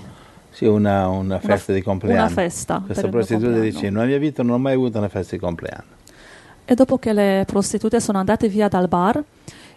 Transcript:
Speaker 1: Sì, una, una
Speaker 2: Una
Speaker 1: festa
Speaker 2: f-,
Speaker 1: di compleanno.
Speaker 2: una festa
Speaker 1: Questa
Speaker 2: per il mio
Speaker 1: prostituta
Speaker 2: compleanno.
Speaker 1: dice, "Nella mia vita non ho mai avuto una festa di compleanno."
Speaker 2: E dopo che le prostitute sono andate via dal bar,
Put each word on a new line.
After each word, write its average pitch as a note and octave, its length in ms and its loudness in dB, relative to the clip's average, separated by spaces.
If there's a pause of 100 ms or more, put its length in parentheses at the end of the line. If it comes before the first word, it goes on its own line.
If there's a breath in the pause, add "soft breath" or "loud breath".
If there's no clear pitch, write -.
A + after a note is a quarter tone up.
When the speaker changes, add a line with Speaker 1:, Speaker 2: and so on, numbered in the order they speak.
(520 loud breath)
Speaker 1:
Sì, - 140 -4
una, G2+ 420 4
una F#2+ 120 -2 (160)
Speaker 2:
Una F#2 40 -4
Speaker 1:
festa G2+ 320 0
Speaker 2:
f-, F#2+ 40 2
Speaker 1:
di G2 60 0
compleanno. G2 440 0
Speaker 2:
una - 40 0
festa F3 560 -4
Speaker 1:
Questa G3+ 80 -8
Speaker 2:
per G3 120 -2
il F#3+ 40 -2
mio - 20 -4
Speaker 1:
prostituta A2 400 0
Speaker 2:
compleanno. A2 200 0
Speaker 1:
dice, G#2 180 -4
"Nella A2 160 0
mia C#3 140 2
vita C#3+ 240 -2
non A#2+ 120 2
ho B2 40 0
mai C3+ 140 0
avuto B2+ 260 0
una G2+ 100 0
festa F#2 260 -6
di E2+ 60 -8
compleanno." - 560 -8 (680 loud breath)
Speaker 2:
E B3+ 100 2
dopo C4 240 2
che A3 140 -2
le G3 340 2
prostitute G#3 520 -2
sono G3+ 200 -2
andate G#3 300 0
via G#3 180 2
dal F3+ 200 2
bar, F#3+ 360 2 (540 loud breath)